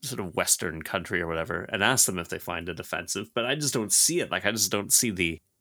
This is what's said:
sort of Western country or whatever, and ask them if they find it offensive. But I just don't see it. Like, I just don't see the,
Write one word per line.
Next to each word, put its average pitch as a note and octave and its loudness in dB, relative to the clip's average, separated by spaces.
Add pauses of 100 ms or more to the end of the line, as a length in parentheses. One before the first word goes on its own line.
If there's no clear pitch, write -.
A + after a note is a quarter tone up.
sort B2+ -6
of F2+ -6
Western E2+ 0
country F2+ -2
or E2+ -2
whatever, E2 -2
and G2 0
ask B2 6
them F#2 -2
if F2 -6
they F2 -6
find F2 -8
it F2 -6
offensive. F2 -6
But A#2 0
I C3+ 0
just D3 0
don't A2 -2
see E3 4
it. F#2+ -4
Like, F2+ 0
I G#2 2
just G#2+ 2
don't E2 0
see A#2+ 6
the, E2+ 0 (200)